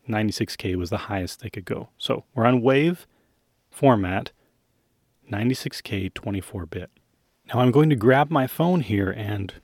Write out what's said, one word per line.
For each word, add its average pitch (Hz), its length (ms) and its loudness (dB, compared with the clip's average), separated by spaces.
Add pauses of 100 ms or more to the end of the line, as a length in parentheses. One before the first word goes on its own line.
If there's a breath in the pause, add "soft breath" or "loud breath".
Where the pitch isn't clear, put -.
ninety-six 107 480 -2
K 92 220 -4
was 87 140 -4
the 101 80 -4 (100)
highest 92 320 -6
they - 80 -14
could 92 160 -14
go. 110 320 -8
So - 280 -6 (100)
we're 113 100 0
on 123 160 6
wave 139 460 2 (640)
format, 107 640 2 (960)
ninety-six 120 500 -4
K, 95 300 -6
twenty-four 98 560 -8
bit. 87 240 -12 (560)
Now 113 140 -2
I'm 127 100 6
going 151 180 6
to 147 80 4
grab 131 340 4
my 139 160 0
phone 170 360 0
here 98 280 -2
and 101 540 -8